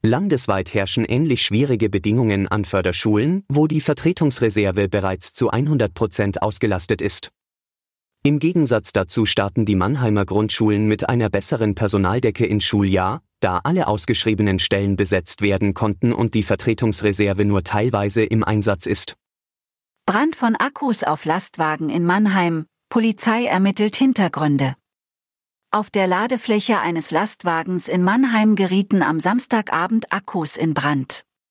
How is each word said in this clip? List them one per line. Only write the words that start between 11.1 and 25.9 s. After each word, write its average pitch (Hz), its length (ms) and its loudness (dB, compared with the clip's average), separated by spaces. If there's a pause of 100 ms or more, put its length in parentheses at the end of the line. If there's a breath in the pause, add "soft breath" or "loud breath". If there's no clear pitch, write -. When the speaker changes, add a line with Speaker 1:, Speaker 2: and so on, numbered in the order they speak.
Speaker 1:
besseren 104 460 0
Personaldecke 104 720 0
ins 104 180 0
Schuljahr, 98 560 0 (180)
da 90 240 0
alle 175 220 0
ausgeschriebenen 104 720 0
Stellen 101 380 0
besetzt 95 480 -2
werden 101 320 0
konnten 110 360 -2
und 113 220 -2
die 107 100 0
Vertretungsreserve 104 1000 0
nur 101 180 2
teilweise 107 600 0
im 110 200 0
Einsatz 104 440 0
ist. - 280 -2 (880)
Speaker 2:
Brand 262 300 0
von 226 200 0
Akkus 269 480 -2
auf 151 200 -2
Lastwagen 156 680 -2
in 175 120 0
Mannheim, 180 640 2 (240)
Polizei 226 560 0
ermittelt 196 500 0
Hintergründe. 151 800 0 (920)
Auf 208 220 -2